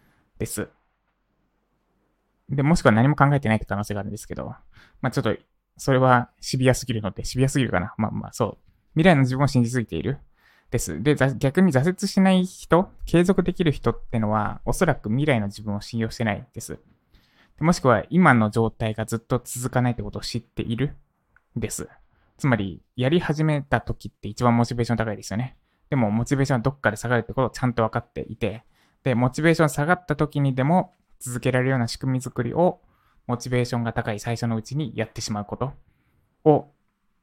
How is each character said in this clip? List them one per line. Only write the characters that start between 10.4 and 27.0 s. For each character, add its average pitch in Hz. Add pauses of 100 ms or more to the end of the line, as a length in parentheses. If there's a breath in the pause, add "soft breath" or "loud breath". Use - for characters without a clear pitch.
で 117
す。 78
で、 147
ざ-、 135
逆 135
に 190
挫 147
折 190
し -
な 190
い 185
人、 - (160)
継 170
続 180
で 180
き 185
る 160
人 -
っ -
て 120
の 107
は、 107
お -
そ -
ら 156
く -
未 131
来 131
の 104
自 101
分 104
を 104
信 -
用 113
し -
て 120
な 107
い -
で 113
す。 - (800 soft breath)
で、 -
も 170
し -
く -
は 113
今 165
の 110
状 113
態 110
が 110
ず 117
っ -
と 123
続 123
か 123
な 123
い 120
っ -
て 104
こ 104
と 104
を -
知 -
っ -
て -
い 117
る 135 (600)
で 113
す。 - (500)
つ -
ま 127
り、 98 (140)
や 123
り 170
始 156
め 151
た 123
時 -
っ -
て -
一 104
番 120
モ 120
チ 120
ベ 120
ー 117
シ 117
ョ 120
ン -
高 113
い -
で 98
す -
よ 95
ね。 127 (320)
で 147
も、 113
モ 117
チ 143
ベ 135
ー -
シ 143
ョ 135
ン 120
は -
ど 135
っ -
か 113
で 107
下 -